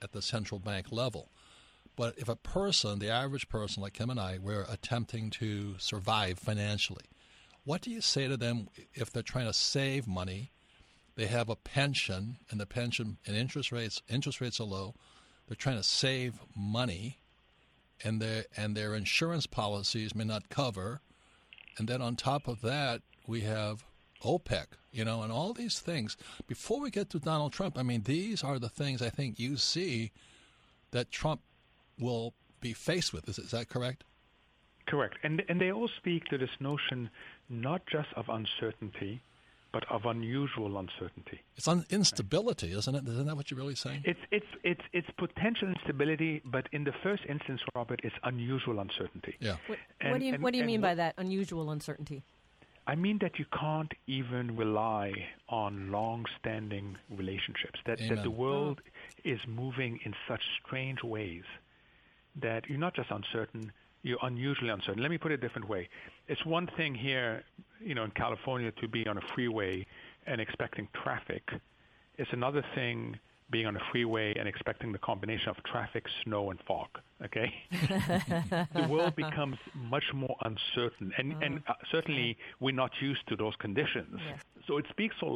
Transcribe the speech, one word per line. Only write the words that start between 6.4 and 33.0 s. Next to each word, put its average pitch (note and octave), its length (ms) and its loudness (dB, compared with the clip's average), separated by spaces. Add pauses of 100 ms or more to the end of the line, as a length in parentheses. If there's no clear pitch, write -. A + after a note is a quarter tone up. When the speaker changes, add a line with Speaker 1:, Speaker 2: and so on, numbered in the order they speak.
Speaker 1:
what D#3 160 0
do - 80 -6
you A3+ 120 -4
say C#3 260 4
to C3+ 100 2
them A#2 300 0 (260)
if - 180 -2
they're A#2 120 0
trying B2 240 0
to G#2+ 60 2
save C3+ 540 2
money? F#2 440 -2 (640)
They A2+ 120 0
have A#2 220 2
a A2 60 -2
pension, A#2+ 840 0 (140)
and G#2 80 -2
the G2+ 80 -2
pension A#2 580 -2
and G#2 100 0
interest C3 360 0
rates, A#2 360 -2
interest C3+ 340 0
rates A#2+ 180 -2
are A2+ 60 -2
low. G2 280 -4 (540)
They're A2 80 -6
trying C3 220 2
to G2 60 0
save B2+ 560 4 (160)
money, G#2 640 0 (840)
and A2 180 2
their, A2 240 0 (120)
and G#2+ 180 0
their G#2+ 200 0
insurance D#3+ 520 2
policies G#2+ 640 0
may A2 120 0
not G#2+ 240 -2
cover. A#2 500 0 (800)
And A2 100 0
then B2+ 140 0
on A#2+ 160 0
top C#3 320 2
of A#2 120 -4
that, B2+ 400 2 (260)
we A2 140 0
have G#2+ 440 0 (380)
opec, A2+ 420 2 (260)
you A2+ 140 0
know, A2+ 160 0
and A2 100 -2
all E3 220 0
these A#3 260 -2
things. B2 380 -2 (300)
Before A#3 340 0
we C#4 80 -2
get G3+ 220 0
to E3 80 0
Donald D3+ 340 2
Trump, F#3+ 240 0
I C3 60 2
mean, A#2+ 200 4
these F3+ 400 2
are C#3 160 2
the A2+ 100 -2
things C3+ 320 0
I A#2 80 2
think B2+ 300 -2
you C3 180 0
see B2 540 2 (800)
that B2 200 0
Trump D#3 300 0 (580)
will A#2+ 340 0 (260)
be A#2 140 -4
faced - 400 2